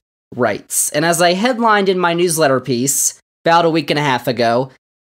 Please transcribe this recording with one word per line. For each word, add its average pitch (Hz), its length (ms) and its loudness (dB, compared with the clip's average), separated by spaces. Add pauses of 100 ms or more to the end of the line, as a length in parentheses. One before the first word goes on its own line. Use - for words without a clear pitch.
(340)
rights. - 540 -4
And 151 160 -2
as 165 160 0
I 175 140 4
headlined 214 560 0
in 185 80 -2
my 175 160 0
newsletter 156 460 0
piece 127 600 -4 (240)
about 170 220 4
a 165 40 2
week 156 200 -2
and 151 80 -2
a 147 40 0
half 131 240 -2
ago, 120 440 0 (360)